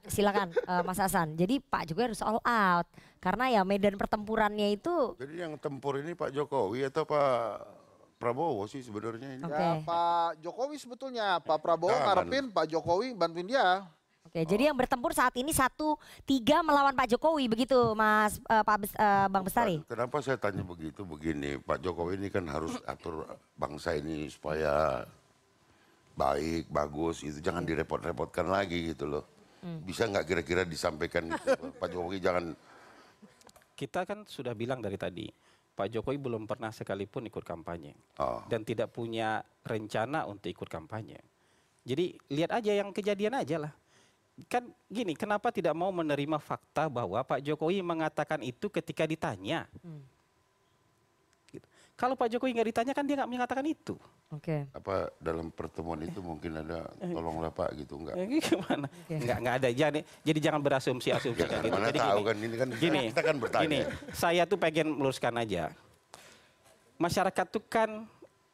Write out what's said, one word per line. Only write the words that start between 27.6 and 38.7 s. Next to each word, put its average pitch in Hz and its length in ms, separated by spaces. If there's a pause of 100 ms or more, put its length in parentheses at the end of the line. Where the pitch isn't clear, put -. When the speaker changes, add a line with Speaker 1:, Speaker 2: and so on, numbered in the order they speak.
Speaker 2:
direpot-repotkan 80 840
lagi 85 460
gitu 71 180
loh. 71 160 (340)
Speaker 1:
Hmm. 170 220
Speaker 2:
Bisa 95 240
nggak 98 220
kira-kira 90 360
disampaikan 82 640
gitu, 82 220 (240)
<laughs> - 80
Pak 90 100
Jokowi 90 300
jangan 87 340 (1200)
Speaker 4:
Kita 160 300
kan 202 240
sudah 123 260
bilang 120 300
dari 98 160
tadi, 90 320 (400)
Pak 98 180
Jokowi 117 300
belum 117 260
pernah 110 240
sekalipun 101 560
ikut - 220
kampanye. 82 480 (240)
Speaker 2:
Oh. 69 260
Speaker 4:
Dan 113 160
tidak 110 300